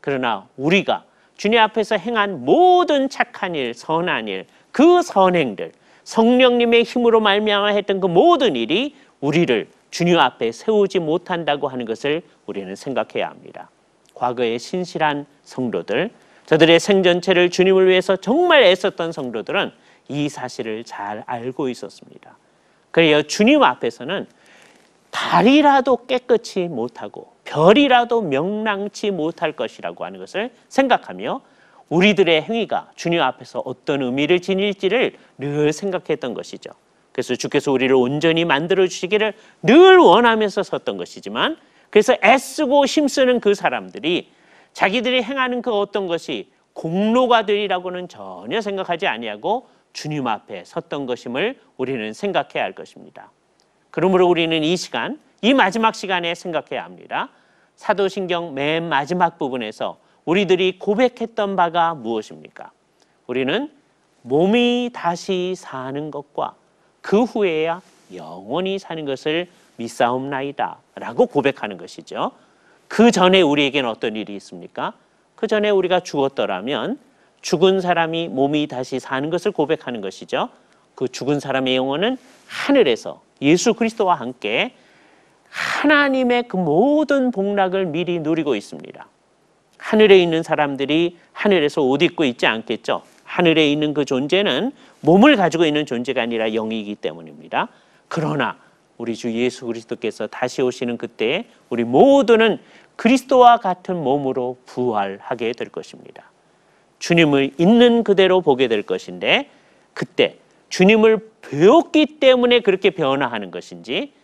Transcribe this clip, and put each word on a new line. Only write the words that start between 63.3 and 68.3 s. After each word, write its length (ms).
몸이 720
다시 640
사는 540
것과 440
그 220
후에야 580
영원히 640